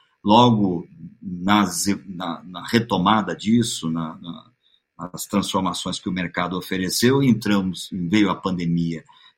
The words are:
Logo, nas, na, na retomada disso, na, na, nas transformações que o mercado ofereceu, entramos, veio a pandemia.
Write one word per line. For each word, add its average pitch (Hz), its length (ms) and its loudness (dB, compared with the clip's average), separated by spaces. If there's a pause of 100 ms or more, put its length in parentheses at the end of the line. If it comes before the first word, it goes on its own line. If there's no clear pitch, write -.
(240)
Logo, 104 640 6 (340)
nas, 92 640 0 (200)
na, 87 380 -10
na 87 240 -14
retomada 101 680 2
disso, 104 560 0
na, 80 280 -6
na, 85 340 -18 (460)
nas 85 280 -12
transformações 92 720 -2
que - 120 -8
o 92 40 -2
mercado 90 440 -4
ofereceu, 95 640 0
entramos, 104 680 0
veio 95 380 2
a 90 60 -2
pandemia. 85 720 -2 (320)